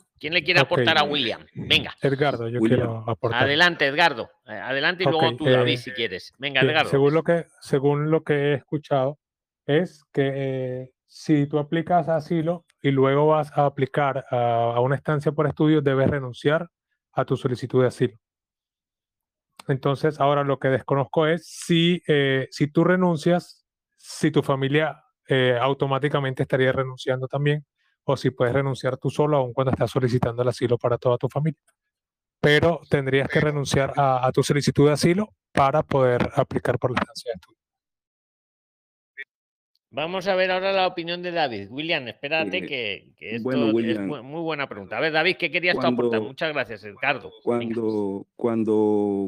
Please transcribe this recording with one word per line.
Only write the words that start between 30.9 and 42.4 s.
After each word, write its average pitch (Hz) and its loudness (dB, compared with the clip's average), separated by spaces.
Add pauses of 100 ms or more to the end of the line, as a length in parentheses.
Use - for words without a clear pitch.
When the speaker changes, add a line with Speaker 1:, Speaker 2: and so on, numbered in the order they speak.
Speaker 2:
toda 120 2
tu 131 -4
familia. 147 -4 (800)
Pero 151 4
tendrías 135 0
que - 0
renunciar 143 0
a, 131 2
a 127 2
tu 139 0
solicitud 143 2
de 147 4
asilo 175 0 (180)
para 143 2
poder 123 0
aplicar 127 0
por 127 -2
la 120 -2
estancia - -10
de - -6
estudio. - -20 (2250)
Speaker 1:
Vamos 170 -6
a 190 0
ver 185 2
ahora 190 0
la 185 2
opinión 175 -6
de 175 -6
David. 120 -2
William, 151 -4
espérate 160 -4